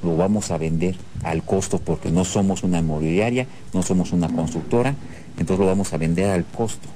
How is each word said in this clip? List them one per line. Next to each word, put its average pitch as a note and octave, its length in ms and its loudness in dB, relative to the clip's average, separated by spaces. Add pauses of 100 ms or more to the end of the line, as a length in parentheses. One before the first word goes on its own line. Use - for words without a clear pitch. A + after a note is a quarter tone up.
lo E2+ 120 2
vamos G2 360 2
a E2 60 0
vender D#2+ 380 0 (280)
al E2 200 -2
costo F#2+ 360 0
porque D#2+ 320 -2
no F2+ 120 4
somos F#2+ 400 0
una F2+ 160 2
inmobiliaria, E2+ 680 2 (260)
no F#2+ 100 2
somos - 280 2
una E2+ 180 2
constructora, A#2 680 0 (420)
entonces F#2 220 0
lo G2 60 6
vamos F#2+ 280 2
a D#2+ 40 -2
vender E2+ 320 2
al F2+ 160 2
costo - 500 -4